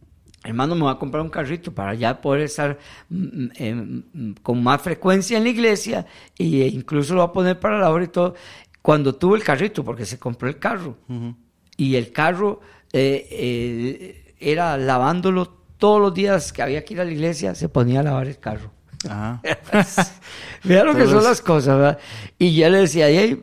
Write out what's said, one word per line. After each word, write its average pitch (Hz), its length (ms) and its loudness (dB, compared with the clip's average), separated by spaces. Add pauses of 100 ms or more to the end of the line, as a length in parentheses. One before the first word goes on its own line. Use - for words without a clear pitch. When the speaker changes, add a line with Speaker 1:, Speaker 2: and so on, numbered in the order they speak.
(420)
Speaker 1:
"Hermano, 131 300 -4
me 170 80 -2
voy 139 100 2
a 127 60 -6
comprar 151 240 -6
un 160 80 -8
carrito 165 420 -8
para 98 220 -6
ya 117 260 -4
poder 143 260 0
estar, 143 340 -4 (300)
mm, 180 140 -6 (200)
mm, 120 140 -6
em, 120 540 -8
mm, 117 200 -10 (100)
con 123 220 -2
más 131 180 2
frecuencia 190 560 0
en 214 60 2
la 233 80 0
iglesia, 214 560 0 (320)
e 180 60 -2 (280)
incluso 143 400 -2
lo 180 80 4
voy 170 80 2
a 175 40 -12
poner 180 260 0
para 214 180 0
la 185 140 4
hora 170 140 0
y - 20 -4
todo". 175 260 -2 (480)
Cuando 147 320 4
tuvo 180 220 4
el 214 80 0
carrito, 208 420 -2
porque 113 220 -8
se 123 100 -10
compró - 320 -6
el 156 80 -8
carro, 185 400 -6 (100)
Speaker 2:
Ujú. 120 280 -8 (420)
Speaker 1:
y 135 180 0
el 120 160 -2
carro, 180 480 -2 (320)
eh, 135 380 0
eh, 120 1120 -8
era 156 400 -2
lavándolo 170 800 0 (180)
todos 208 240 6
los 202 140 4
días 196 360 0
que 131 120 -6
había 139 200 -2
que - 120 -14
ir 175 60 -4
a 180 40 -4
la 170 60 -6
iglesia, 156 420 -2
se 165 160 -4
ponía 127 300 2
a 143 40 2
lavar 135 220 -2
el 139 140 -12
carro. 107 320 -10 (360)
Speaker 2:
Ajá. 107 340 -8 (300)
Speaker 1:
<laughs> - 920 -2
Vea 185 200 6
lo 311 100 4
que 247 100 0
son 214 40 4
Speaker 2:
Entonces 214 220 6
Speaker 1:
las 240 120 0
cosas, 139 360 2
¿verdad? 143 220 4 (380)
Y 175 180 4
ya 160 140 6
le 190 100 6
decía, 160 300 4
"Ey, 196 340 2